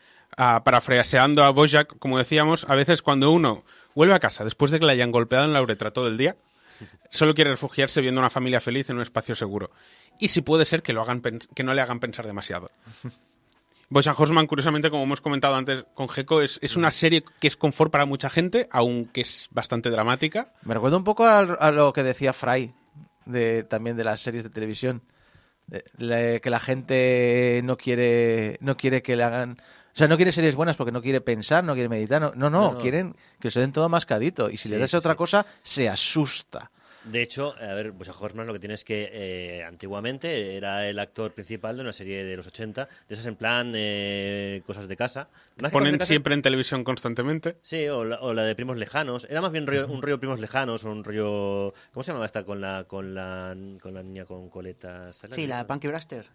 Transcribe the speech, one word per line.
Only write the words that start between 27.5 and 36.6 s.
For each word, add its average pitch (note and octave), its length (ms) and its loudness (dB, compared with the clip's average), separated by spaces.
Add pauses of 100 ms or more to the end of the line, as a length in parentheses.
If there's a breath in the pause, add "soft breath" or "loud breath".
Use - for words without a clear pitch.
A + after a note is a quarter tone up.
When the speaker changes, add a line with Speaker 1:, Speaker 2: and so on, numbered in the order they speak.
Speaker 2:
no B2+ 120 -2
quiere, A#2 840 2
no C3+ 160 -2
quiere C3 260 0
que B2+ 140 -2
le A#2+ 60 2
hagan, A#2+ 380 -2
o - 360 -20
sea, D3 120 6
no D#3+ 80 4
quiere F3+ 160 4
series D#3 240 2
buenas D#3+ 200 0
porque A#2 160 -4
no A#2+ 100 -6
quiere C3 180 0
pensar, B2+ 420 0
no D#3 120 -2
quiere B2 140 -2
meditar, A2+ 320 0
no, D3+ 140 -2
no, C#3 160 0
no, E3+ 180 4
Speaker 3:
No, C3+ 40 0
no. B2 80 -8
Speaker 2:
quieren D#3+ 340 -2 (240 soft breath)
que A#2 120 -4
se B2 100 0
den C3+ 120 0
todo D#3 160 2
mascadito, C3 600 0
y G#2+ 60 -8
si - 120 -8
le G#2 80 -2
Speaker 3:
Sí, A2 40 0
Speaker 2:
das C3 100 0
Speaker 3:
sí, F3 60 2
Speaker 2:
otra D#3+ 160 2
Speaker 3:
sí. - 60 -4
Speaker 2:
cosa, G3+ 280 2 (160 soft breath)
se B2 260 0
asusta. - 840 -2 (340 soft breath)